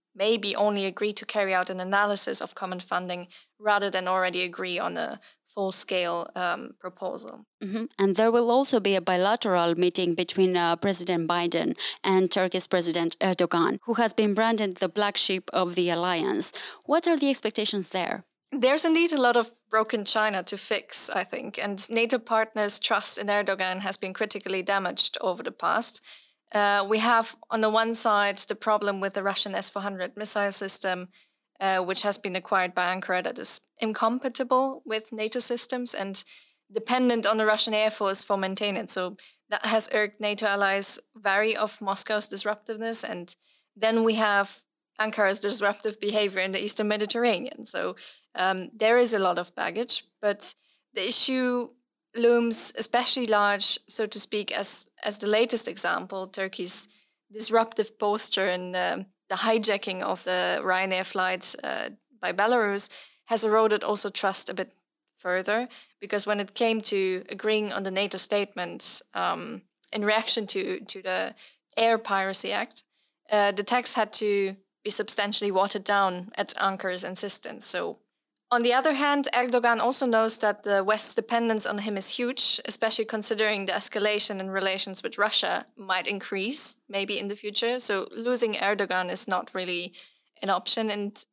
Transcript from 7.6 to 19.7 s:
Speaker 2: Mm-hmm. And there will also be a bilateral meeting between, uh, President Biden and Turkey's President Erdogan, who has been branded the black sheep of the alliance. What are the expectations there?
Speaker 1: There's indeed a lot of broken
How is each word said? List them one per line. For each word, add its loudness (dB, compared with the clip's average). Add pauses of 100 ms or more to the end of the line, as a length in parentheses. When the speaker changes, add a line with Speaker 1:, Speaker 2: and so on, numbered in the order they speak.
Speaker 2:
Mm-hmm. -6 (120)
And 2
there 4
will 4
also 4
be 2
a 2
bilateral 2
meeting 2
between, 2
uh, 4
President 0
Biden 0 (260)
and 4
Turkey's 2
President 2
Erdogan, 2
who -2
has 2
been 2
branded 0
the 0
black 0
sheep 2
of 0
the 2
alliance. 0 (320)
What 2
are 4
the 2
expectations 0
there? -4 (260)
Speaker 1:
There's 4
indeed 4
a 0
lot 6
of 2 (180)
broken 0